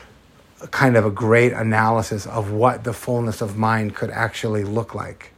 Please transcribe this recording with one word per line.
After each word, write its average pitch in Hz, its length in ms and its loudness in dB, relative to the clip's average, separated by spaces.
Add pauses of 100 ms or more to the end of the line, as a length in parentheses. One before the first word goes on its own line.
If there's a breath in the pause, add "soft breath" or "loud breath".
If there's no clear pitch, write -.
(720 loud breath)
kind 127 260 2
of 107 80 6
a 107 60 0
great 117 420 4
analysis 110 720 0
of 107 280 -6
what 113 320 2
the 117 80 -4
fullness 117 480 -2
of 104 160 -4
mind 110 400 2
could 110 140 -6
actually 110 520 -2
look 110 320 -4
like, - 440 -12